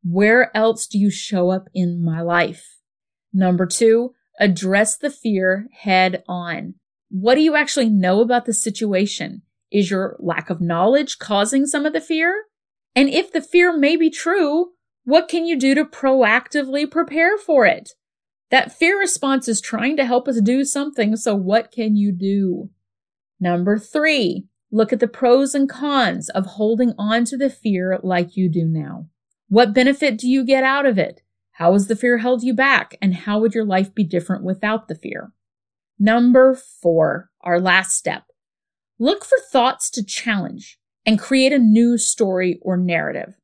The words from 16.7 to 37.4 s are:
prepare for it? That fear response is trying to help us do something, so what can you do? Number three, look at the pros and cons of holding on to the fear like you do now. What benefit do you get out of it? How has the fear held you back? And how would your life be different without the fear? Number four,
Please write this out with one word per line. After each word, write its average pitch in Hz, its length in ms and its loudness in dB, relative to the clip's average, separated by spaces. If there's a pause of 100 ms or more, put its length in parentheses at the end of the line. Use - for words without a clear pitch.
prepare 330 460 -2
for 285 280 2
it? - 260 -2 (600)
That - 220 2
fear 370 260 0
response 269 480 -2
is 214 140 -4
trying 226 340 -4
to 277 100 0
help 247 220 0
us 233 140 -2
do 254 240 2
something, 277 500 -4
so 220 180 -2
what 202 380 -2
can 220 240 -2
you 202 160 0
do? 196 600 -4 (680)
Number 180 400 0
three, 285 680 -2 (220)
look 214 220 0
at 240 80 -2
the 233 80 0
pros 262 480 2
and 277 140 0
cons 269 640 -2
of 190 140 -4
holding 220 520 -2
on 220 280 0
to 269 120 -8
the 269 120 0
fear 185 540 -2
like 175 320 -2
you 185 140 0
do 165 160 -2
now. 160 420 -6 (400)
What 208 260 4
benefit 262 440 0
do 247 100 -6
you 262 160 2
get 262 220 2
out 277 200 0
of 233 120 2
it? - 240 -4 (300)
How 170 200 2
has 196 160 2
the 220 80 0
fear 240 220 0
held 240 260 -2
you 254 100 -2
back? 269 480 2
And 190 120 2
how 208 260 -4
would 220 140 0
your 226 100 -2
life 196 320 0
be 214 80 0
different 180 400 -4
without 208 460 -4
the 160 60 -8
fear? - 360 -14 (680)
Number 240 540 6
four, 165 760 -2 (120)